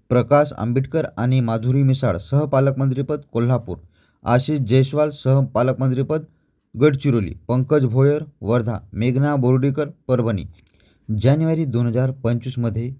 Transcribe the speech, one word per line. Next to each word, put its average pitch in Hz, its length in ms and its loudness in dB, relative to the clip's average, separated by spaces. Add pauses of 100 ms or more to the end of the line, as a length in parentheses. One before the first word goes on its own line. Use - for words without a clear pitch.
प्रकाश 143 440 2
आंबेडकर 135 520 -2 (120)
आणि 127 220 0
माधुरी 120 440 0
मिसाळ 131 340 0
सहपालकमंत्रीपद 139 1040 0 (100)
कोल्हापूर, 117 460 -2 (480)
आशिष 135 340 0
जयस्वाल 135 500 2
सहपालकमंत्रीपद 131 1120 0 (520)
गडचिरोली, 131 580 2 (140)
पंकज 131 380 2
भोयर 139 380 2 (180)
वर्धा, 110 360 -2 (160)
मेघना 131 420 0
बोर्डीकर 135 540 0 (180)
परभणी. 113 380 0 (640)
जानेवारी 156 560 0
दोन 120 220 -2
हजार 127 240 0
पंचवीसमध्ये 117 800 -4 (100)